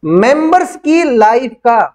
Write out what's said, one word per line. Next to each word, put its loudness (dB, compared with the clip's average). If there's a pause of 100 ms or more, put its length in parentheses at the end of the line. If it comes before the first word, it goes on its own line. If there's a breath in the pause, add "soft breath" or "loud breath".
मेंबर्स 0
की 0 (140)
लाइफ 0 (120)
का 2 (140)